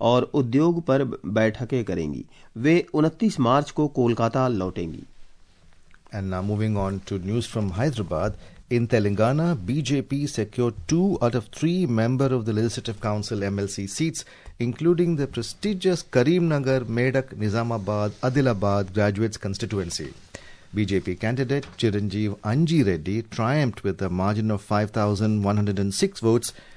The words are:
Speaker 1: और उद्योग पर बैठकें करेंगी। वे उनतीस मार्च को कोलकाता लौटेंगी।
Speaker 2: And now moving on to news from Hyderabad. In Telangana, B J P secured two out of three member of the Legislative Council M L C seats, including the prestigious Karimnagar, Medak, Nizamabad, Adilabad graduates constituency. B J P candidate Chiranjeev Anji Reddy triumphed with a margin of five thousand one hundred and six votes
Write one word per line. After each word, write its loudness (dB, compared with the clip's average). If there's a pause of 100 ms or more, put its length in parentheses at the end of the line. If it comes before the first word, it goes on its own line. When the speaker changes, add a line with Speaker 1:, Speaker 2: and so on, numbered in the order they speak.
Speaker 1:
और 4
उद्योग 2
पर 2
बैठकें -2
करेंगी। -4 (320)
वे 4 (100)
उनतीस 2
मार्च 4
को 0 (100)
कोलकाता 2
लौटेंगी। -4 (1080)
Speaker 2:
And -4
now -2
moving 0
on -2 (100)
to -2
news -2
from -4
Hyderabad. -2 (380)
In 2
Telangana, 2 (220)
B 0
J 0
P -4
secured -2 (120)
two 2
out 2
of -2
three 0
member 2
of 0
the 0
Legislative -2
Council -2
M -2
L -2
C -6
seats, -4 (340)
including 2
the -2
prestigious -2
Karimnagar, 2
Medak, 0
Nizamabad, -2 (120)
Adilabad 2
graduates 0
constituency. -6 (600)
B 2
J 2
P -4
candidate -2 (120)
Chiranjeev 0
Anji 2
Reddy -2
triumphed -2
with -2
a -2
margin 0
of -2
five -2
thousand 0
one 2
hundred 0
and -2
six -2
votes 2 (240)